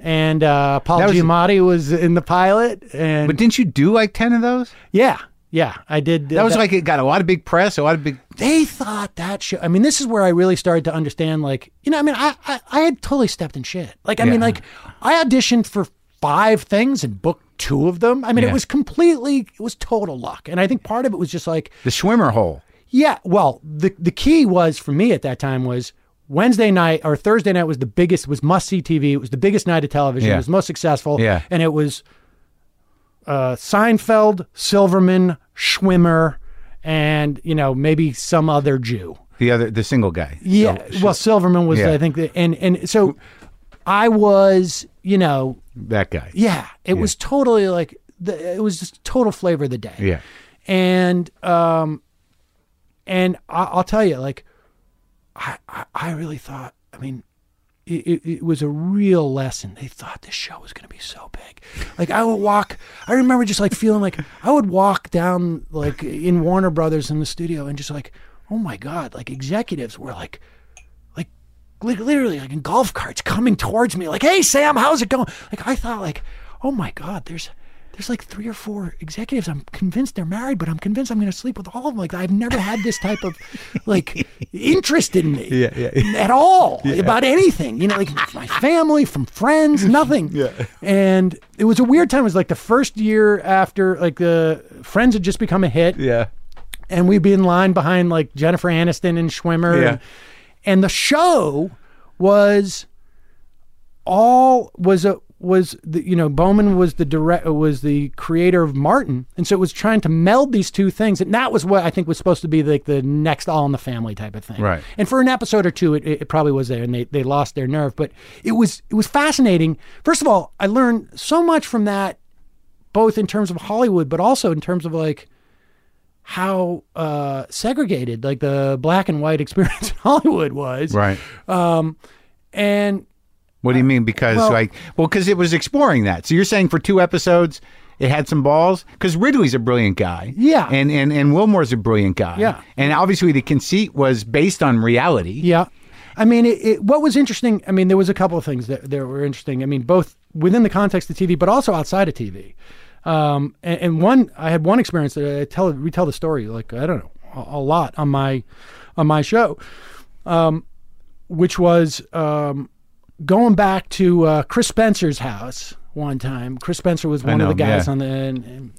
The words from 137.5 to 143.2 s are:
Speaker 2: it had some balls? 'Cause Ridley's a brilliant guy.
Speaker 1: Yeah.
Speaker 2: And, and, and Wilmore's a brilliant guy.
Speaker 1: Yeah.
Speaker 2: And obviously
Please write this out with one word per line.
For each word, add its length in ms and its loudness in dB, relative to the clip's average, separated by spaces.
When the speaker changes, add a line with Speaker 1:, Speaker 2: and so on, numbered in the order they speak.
Speaker 2:
it 100 0
had 180 0
some 160 0
balls? 420 2
'Cause 160 0
Ridley's 380 2
a 60 0
brilliant 380 0
guy. 400 -4
Speaker 1:
Yeah. 320 4
Speaker 2:
And, 220 2
and, 220 2
and 200 2
Wilmore's 400 2
a 40 0
brilliant 400 0
guy. 220 -4
Speaker 1:
Yeah. 220 -2
Speaker 2:
And 160 0
obviously 380 2